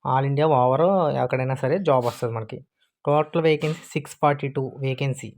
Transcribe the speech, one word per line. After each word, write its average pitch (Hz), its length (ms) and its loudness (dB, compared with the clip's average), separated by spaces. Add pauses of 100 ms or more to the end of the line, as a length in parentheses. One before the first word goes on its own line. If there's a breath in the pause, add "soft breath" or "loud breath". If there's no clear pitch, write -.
(140)
all 135 180 2
India 147 160 2 (140)
over 131 200 4 (420)
ఎక్కడైనా 131 400 -2
సరే 139 140 0 (120)
జాబ్ 127 200 4
వస్తది 117 280 -6
మనకి. 113 220 -10 (480)
టోటల్ 151 400 0
వేకెన్సీ 156 360 0 (100)
సిక్స్ - 280 -8
ఫార్టీ 143 360 0
టూ 135 60 -2 (220)
వేకెన్సీ. 131 520 -4